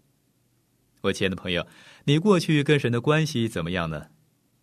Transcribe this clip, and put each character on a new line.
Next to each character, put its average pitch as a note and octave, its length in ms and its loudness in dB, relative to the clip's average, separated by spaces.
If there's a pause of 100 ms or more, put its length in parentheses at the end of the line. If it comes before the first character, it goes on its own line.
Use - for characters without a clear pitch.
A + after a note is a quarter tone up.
(1000)
我 G2 120 0
亲 G2 120 -2
爱 F#2+ 40 0
的 F#2 60 -4
朋 F#2 160 -8
友， E2+ 140 -2 (380)
你 C#3+ 160 2
过 G3 180 4
去 D#3 240 2
跟 D3 160 2
神 B2 140 -2
的 A#2+ 80 0
关 D3+ 260 2
系 A#2 220 -2
怎 F#2 160 -6
么 E2+ 80 -4
样 F2 180 -2
呢？ D2+ 180 -10 (560)